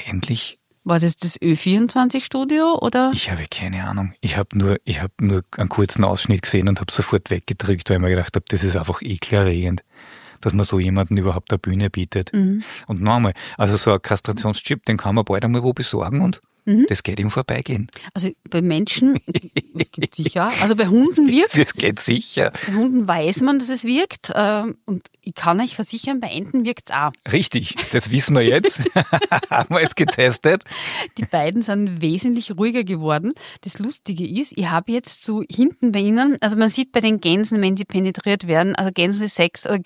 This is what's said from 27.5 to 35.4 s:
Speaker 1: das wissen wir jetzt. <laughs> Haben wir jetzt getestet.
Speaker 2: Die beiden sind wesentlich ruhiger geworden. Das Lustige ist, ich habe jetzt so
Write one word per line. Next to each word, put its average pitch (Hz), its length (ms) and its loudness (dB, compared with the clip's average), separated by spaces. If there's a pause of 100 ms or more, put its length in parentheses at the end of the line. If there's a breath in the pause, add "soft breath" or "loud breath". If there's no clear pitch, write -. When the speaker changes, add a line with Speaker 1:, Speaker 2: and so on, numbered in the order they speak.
Speaker 1:
das 117 220 0
wissen 139 240 2
wir 123 80 6
jetzt. 143 340 4 (160)
<laughs> - 560 0
Haben - 240 0
wir - 60 2
jetzt - 160 0
getestet. 127 680 2 (560 loud breath)
Speaker 2:
Die 214 60 -4
beiden 175 380 0
sind 202 380 -2
wesentlich 196 560 -2
ruhiger 226 280 0
geworden. 160 480 -2 (300 loud breath)
Das - 180 -12
Lustige 202 440 -8
ist, 214 320 -6
ich 185 120 -2
habe 170 240 -2
jetzt - 320 -6
so 214 260 -4